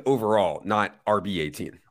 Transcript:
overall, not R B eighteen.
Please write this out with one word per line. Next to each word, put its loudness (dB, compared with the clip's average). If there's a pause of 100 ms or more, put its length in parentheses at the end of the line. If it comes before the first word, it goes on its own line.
overall, 2
not -2
R 2
B -4
eighteen. -8 (120)